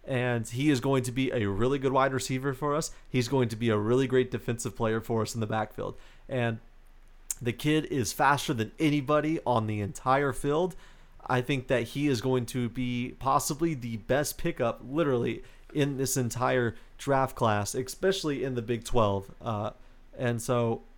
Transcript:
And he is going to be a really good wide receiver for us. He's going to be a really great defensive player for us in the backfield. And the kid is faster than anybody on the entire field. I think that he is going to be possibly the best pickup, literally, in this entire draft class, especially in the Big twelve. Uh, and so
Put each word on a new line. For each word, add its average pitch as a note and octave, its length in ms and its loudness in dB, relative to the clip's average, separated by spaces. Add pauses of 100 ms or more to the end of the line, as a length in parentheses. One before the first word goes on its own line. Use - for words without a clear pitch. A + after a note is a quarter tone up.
(100)
And B2 380 0
he C#3 220 2
is B2+ 100 4
going C3+ 240 2
to B2 80 -4
be C3 180 0
a G#2+ 180 2
really A#2+ 300 2
good C3 140 0
wide C3+ 200 4
receiver C3 400 -2
for D3 220 -2
us. D#3+ 160 -2 (180)
He's B2 200 0
going B2+ 220 4
to A#2 60 -6
be A#2 140 0
a G#2+ 80 4
really B2 300 2
great B2+ 240 2
defensive A#2 420 -4
player A2+ 260 0
for A2+ 220 -2
us - 140 -4
in A2+ 40 -4
the G#2+ 60 -2
backfield. G#2+ 480 -4 (340)
And A#2 300 -2 (800)
the A#2+ 120 -2
kid D3+ 400 2
is A#2+ 200 0
faster C#3+ 400 2
than A2 280 -2
anybody D3+ 680 2
on A2+ 220 2
the G#2+ 120 -2
entire C3 520 0
field. D3+ 420 -2 (500)
I B2+ 180 2
think C3+ 260 -2
that A#2+ 160 2
he C#3 240 -2
is B2 120 2
going B2+ 260 2
to A#2+ 220 -2
be B2 520 -4
possibly D3 540 0
the A#2 240 -8
best C3+ 380 0
pickup, B2+ 480 -2
literally, B2+ 600 0 (280)
in C#3 240 2
this C3 200 0
entire B2 580 0 (240)
draft C3+ 380 0
class, G#2 400 2
especially D3 680 -2
in C3 140 -2
the A#2 60 -2
Big A2+ 200 -2
twelve. G2+ 480 2 (100)
Uh, G#2+ 300 -4 (480)
and A#2+ 240 -2
so A#2+ 400 0 (160)